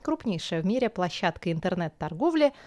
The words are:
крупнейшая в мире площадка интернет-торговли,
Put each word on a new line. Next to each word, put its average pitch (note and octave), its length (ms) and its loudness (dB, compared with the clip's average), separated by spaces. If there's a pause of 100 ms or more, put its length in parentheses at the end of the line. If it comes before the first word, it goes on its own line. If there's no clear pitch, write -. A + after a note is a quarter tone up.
крупнейшая G3 600 -2
в D#3+ 40 2
мире A#3 240 2
площадка F3+ 600 -2
интернет-торговли, F3 1000 0 (140)